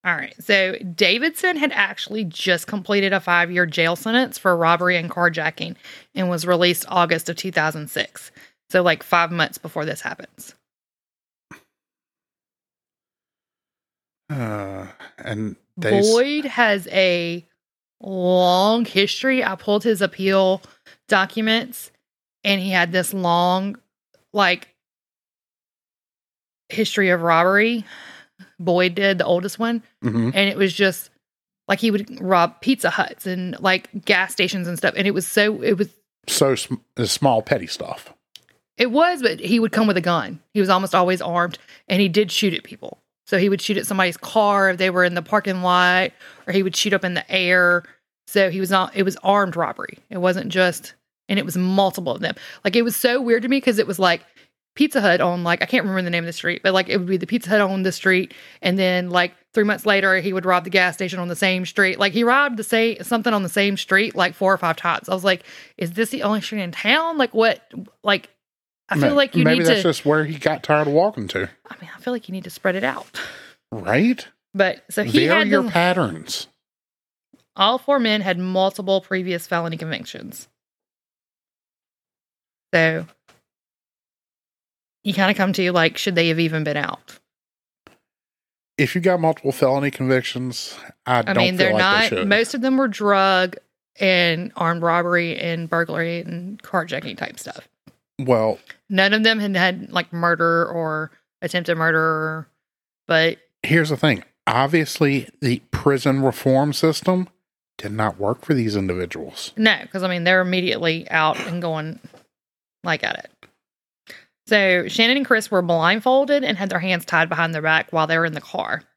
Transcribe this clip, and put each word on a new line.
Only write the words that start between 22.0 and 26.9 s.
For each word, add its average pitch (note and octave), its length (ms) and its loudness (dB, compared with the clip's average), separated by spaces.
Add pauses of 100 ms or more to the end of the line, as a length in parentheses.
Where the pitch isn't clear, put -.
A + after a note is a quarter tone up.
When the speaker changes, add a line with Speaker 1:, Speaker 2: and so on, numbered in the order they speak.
Speaker 1:
and G3 160 0
he G3 80 -4
had F3 240 2
this F3+ 200 0
long, F#3 600 2 (560)
like, F3+ 380 0 (2000)
history G#3 400 0